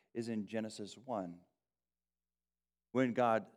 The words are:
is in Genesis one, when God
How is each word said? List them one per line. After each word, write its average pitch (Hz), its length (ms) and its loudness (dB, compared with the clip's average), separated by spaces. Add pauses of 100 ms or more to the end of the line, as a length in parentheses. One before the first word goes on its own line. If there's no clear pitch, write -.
(120)
is 117 160 -4
in 107 200 -4
Genesis 110 560 -6
one, 95 320 -4 (1500)
when 127 220 4
God 113 340 4 (100)